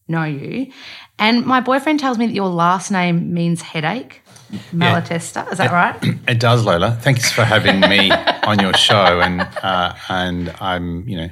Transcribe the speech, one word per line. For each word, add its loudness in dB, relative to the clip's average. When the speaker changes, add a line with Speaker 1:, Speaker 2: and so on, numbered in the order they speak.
Speaker 1:
know -2
you. -6
And 2
my 2
boyfriend 0
tells -2
me 0
that -2
your -2
last 2
name 0
means 0
headache, -6
Speaker 2:
Yeah. -8
Speaker 1:
Malatesta. 0
Is -4
that 0
Speaker 2:
It, 0
Speaker 1:
right? 0
Speaker 2:
<clears throat> -4
it 2
does, 4
Lola. 2
Thanks 0
for 2
having 2
me 4
Speaker 1:
<laughs> 0
Speaker 2:
on 2
your 0
show. 4
And, 0
uh, -4
and -4
I'm, -6
you -6
know, -6